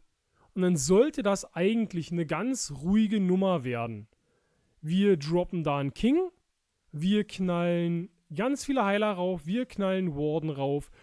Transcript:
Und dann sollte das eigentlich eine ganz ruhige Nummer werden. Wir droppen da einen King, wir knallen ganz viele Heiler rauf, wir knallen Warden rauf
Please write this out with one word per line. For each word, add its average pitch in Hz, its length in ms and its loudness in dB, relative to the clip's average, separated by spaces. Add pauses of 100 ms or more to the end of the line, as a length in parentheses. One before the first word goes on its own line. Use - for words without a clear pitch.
(540)
Und 185 80 -2
dann 180 140 4
sollte 196 460 4
das 196 320 -2
eigentlich 185 560 -2
eine 170 160 -2
ganz 185 460 -4
ruhige 196 480 2
Nummer 185 420 2
werden. 117 460 -6 (720)
Wir 185 360 4
droppen 170 460 -2
da 147 160 0
einen 139 160 -2
King, 269 240 2 (720)
wir 190 340 0
knallen 175 840 -2 (240)
ganz 240 300 -2
viele 262 200 0
Heiler 208 280 2
rauf, 180 340 -4
wir 240 200 -2
knallen 190 500 -2
Warden 156 340 -2
rauf 139 400 -2 (120)